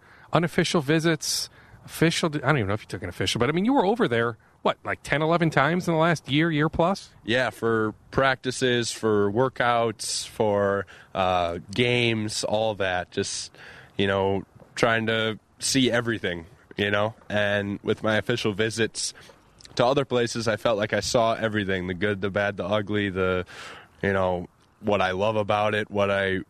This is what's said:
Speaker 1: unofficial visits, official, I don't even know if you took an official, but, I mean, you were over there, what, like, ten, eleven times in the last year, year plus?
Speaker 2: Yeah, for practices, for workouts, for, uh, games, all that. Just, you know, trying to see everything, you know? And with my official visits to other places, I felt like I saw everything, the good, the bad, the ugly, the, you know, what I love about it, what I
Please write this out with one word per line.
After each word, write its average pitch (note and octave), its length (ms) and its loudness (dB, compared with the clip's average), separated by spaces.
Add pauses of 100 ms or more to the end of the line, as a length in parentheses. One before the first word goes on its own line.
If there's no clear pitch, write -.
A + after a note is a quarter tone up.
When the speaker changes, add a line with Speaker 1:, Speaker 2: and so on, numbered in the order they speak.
(320)
Speaker 1:
unofficial E3+ 480 2
visits, D#3 720 0 (340)
official, - 520 0
I - 20 -2
don't C3+ 200 2
even G2 100 0
know G2+ 60 -2
if - 80 -6
you - 60 -20
took F#2+ 140 -10
an G2 60 -6
official, G2 320 -2
but, A#2+ 80 2
I D3+ 40 0
mean, F3+ 120 0
you B3 80 2
were C4+ 120 4
over G#3+ 220 2
there, A#2 320 0 (240)
what, - 220 0
like, G2 180 -6
ten, D3 200 0
eleven E3 280 2
times D#3+ 360 2
in E3+ 80 0
the D#3 60 2
last E3 280 0
year, D3+ 220 2
year D3+ 180 0
plus? F3 420 -2 (140)
Speaker 2:
Yeah, A#2+ 260 0
for A2 440 0 (160)
practices, B2+ 800 0
for G#2 400 2
workouts, A#2+ 960 0
for, G2+ 600 2 (280)
uh, F2+ 440 0 (140)
games, A#2 720 0
all G#2+ 320 -2
that. F2+ 380 -4
Just, - 400 -6 (440)
you G2 120 0
know, G2 360 0 (300)
trying A2+ 320 2
to A2 320 -2 (220)
see C3 280 2
everything, G#2 580 -2 (300)
you G2+ 140 0
know? G#2 240 0 (140)
And G2+ 560 -2
with G#2+ 180 -2
my A2 140 2
official A2+ 360 -2
visits G#2+ 640 -2 (600)
to B2 100 4
other C#3 180 2
places, A#2+ 440 -2
I G#2+ 80 0
felt A2+ 220 0
like G#2+ 140 -2
I G#2+ 80 0
saw A2+ 340 2
everything, G2 520 -2
the F#2 80 -4
good, G2+ 260 -2
the G2+ 100 -4
bad, G2+ 260 -2
the F#2 80 -6
ugly, G#2 440 -2
the, F#2 380 -2 (560)
you G2+ 100 2
know, F#2 360 0 (320)
what G2+ 200 2
I F#2 120 0
love G#2 240 0
about G#2+ 400 0
it, G#2 160 -4
what G2+ 180 2
I F#2+ 400 0